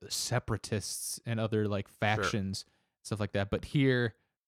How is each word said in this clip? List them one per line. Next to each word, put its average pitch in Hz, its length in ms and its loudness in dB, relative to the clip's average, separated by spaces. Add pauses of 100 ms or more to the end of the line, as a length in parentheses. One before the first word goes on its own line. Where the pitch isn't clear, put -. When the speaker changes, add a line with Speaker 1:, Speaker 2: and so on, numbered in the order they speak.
Speaker 1:
separatists - 1160 -4
and 113 140 -2
other, 110 280 2
like, 101 200 -2
Speaker 2:
Sure. - 120 -20
Speaker 1:
factions, 101 680 0 (380)
stuff 104 160 -4
like 101 140 -2
that. 98 160 0
But - 160 0
here, 127 500 2 (320)